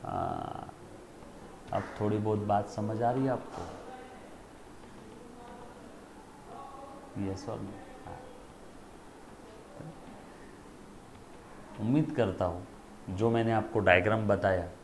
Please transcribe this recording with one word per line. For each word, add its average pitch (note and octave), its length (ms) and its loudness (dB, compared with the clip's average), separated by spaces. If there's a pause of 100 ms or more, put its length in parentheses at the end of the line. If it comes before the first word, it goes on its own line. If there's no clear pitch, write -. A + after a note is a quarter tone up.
हाँ, - 680 -2 (1000)
अब G2+ 100 2 (180)
थोड़ी G#2+ 160 6
बहुत G#2+ 220 4
बात G#2 300 4
समझ G#2+ 340 0
आ A#2 80 6
रही C3 120 4
है C3+ 60 6
आपको, - 320 -2 (3500)
yes F#2+ 180 0
or A2 160 -4
no? G2+ 180 -6 (320)
हाँ। - 140 -10 (3500)
उम्मीद C3 320 6
करता G2+ 340 4
हूँ F2 220 -2 (420)
जो G2+ 200 6
मैंने A2+ 220 6
आपको A2 280 4
diagram G2+ 480 8
बताया F#2+ 420 6 (140)